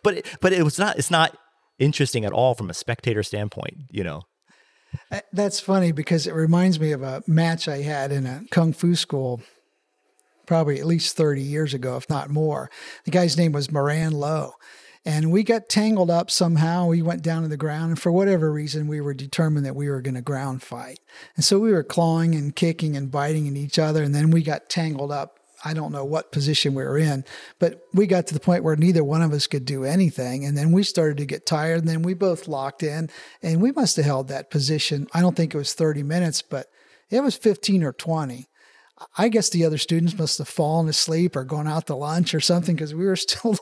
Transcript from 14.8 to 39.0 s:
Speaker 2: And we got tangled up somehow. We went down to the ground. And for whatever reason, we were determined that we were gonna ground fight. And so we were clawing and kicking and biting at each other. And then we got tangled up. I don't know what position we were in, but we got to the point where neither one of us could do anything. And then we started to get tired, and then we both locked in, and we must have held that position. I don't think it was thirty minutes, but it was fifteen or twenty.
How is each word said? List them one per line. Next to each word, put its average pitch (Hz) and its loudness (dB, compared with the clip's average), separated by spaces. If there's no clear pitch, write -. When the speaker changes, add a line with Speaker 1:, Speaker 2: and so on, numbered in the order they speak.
Speaker 2:
And 156 0
we 202 4
got 226 0
tangled 208 4
up 170 2
somehow. 170 2
We 165 4
went 165 -2
down 160 -2
to 160 -4
the 151 -4
ground. 156 -4
And 160 -2
for 175 0
whatever 180 4
reason, 151 -4
we 151 -4
were 143 -4
determined 143 0
that 135 -6
we 143 -4
were 135 -4
gonna 127 -6
ground 135 -6
fight. - -16
And 156 0
so 196 4
we 220 4
were 165 2
clawing 165 2
and 143 -4
kicking 160 0
and 135 -6
biting 147 -2
at 139 -4
each 143 -4
other. 156 2
And 143 0
then 151 4
we 165 6
got 151 -4
tangled 147 -4
up. 143 -8
I 156 -6
don't 151 -6
know 143 -6
what 151 -4
position 143 0
we 135 -2
were 135 -2
in, 147 0
but 170 0
we 196 6
got 175 2
to - -6
the 151 -2
point 175 2
where 156 2
neither 165 6
one 151 0
of 156 2
us 143 -2
could 135 -4
do 135 -4
anything. 139 0
And 143 0
then 151 4
we 190 6
started 156 0
to 147 -4
get - -8
tired, 165 0
and 165 0
then 160 -2
we 180 0
both 180 0
locked 135 -6
in, 156 -4
and 165 2
we 254 4
must 269 0
have 151 2
held 135 0
that 135 -10
position. 147 -2
I 170 2
don't 175 4
think 165 0
it 156 -2
was 139 -4
thirty 151 0
minutes, 160 -2
but 131 -8
it 220 2
was 277 0
fifteen 190 2
or 135 -2
twenty. 139 -6